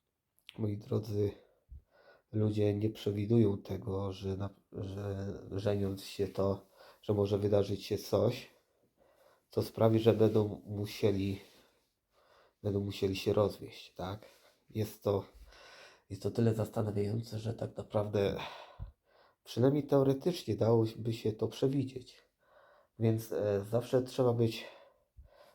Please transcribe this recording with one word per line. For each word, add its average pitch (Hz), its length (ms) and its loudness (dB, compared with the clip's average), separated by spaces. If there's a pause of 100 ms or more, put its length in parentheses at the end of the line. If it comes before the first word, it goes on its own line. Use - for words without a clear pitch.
(580)
moi 104 180 -2
drodzy, 107 540 -2 (1040)
ludzie 104 420 2
nie 107 160 0
przewidują 104 680 2
tego, 95 540 -6
że 95 240 -4
na-, 98 180 -6 (180)
że 98 640 -8 (120)
żeniąc 98 540 0
się - 240 -2
to, 98 380 0 (360)
że - 120 0
może 101 240 2
wydarzyć 101 480 2
się 101 120 -2
coś, 107 560 0 (960)
co 107 120 0
sprawi, 113 360 4
że 113 140 8
będą 104 540 2
musieli, 101 760 -2 (1200)
będą 101 180 0
musieli 98 360 -2
się 101 160 0
rozwieść, - 600 -2
tak? 92 320 -10 (440)
Jest - 320 -6
to, 101 220 0 (840)
jest 98 120 -10
to 104 80 -4
tyle 113 240 2
zastanawiające, 107 840 -4
że 110 160 -6
tak - 220 -8
naprawdę 104 600 0 (1080)
przynajmniej 139 420 2
teoretycznie 135 720 2
dałoby 113 560 2
się 113 200 -2
to 107 160 -4
przewidzieć. - 800 -4 (680)
Więc, 113 340 0
e, 101 380 0
zawsze 123 320 2
trzeba 127 300 0
być, 113 320 0 (920)